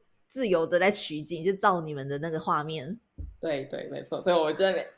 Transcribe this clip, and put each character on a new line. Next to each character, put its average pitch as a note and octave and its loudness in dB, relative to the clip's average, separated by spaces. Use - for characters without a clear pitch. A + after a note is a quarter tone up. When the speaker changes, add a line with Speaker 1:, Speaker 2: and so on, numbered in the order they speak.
Speaker 1:
自 C4 -4
由 E3 2
的 E3+ 4
在 F#3 6
取 D3+ -2
景， D#3+ -8
就 F#3+ 2
照 F#3+ 4
你 D#3 -6
们 C3+ -6
的 C#3+ -4
那 D#3+ -4
个 D#3+ -2
画 D#3 0
面。 D#3+ -6
Speaker 2:
对， C#3+ -2
对， - -8
没 C#3+ -8
错。 D3 -6
所 F#3 4
以 F3 6
我 D#3 4
在 F#3+ 4
那 - 0
边， E3 -2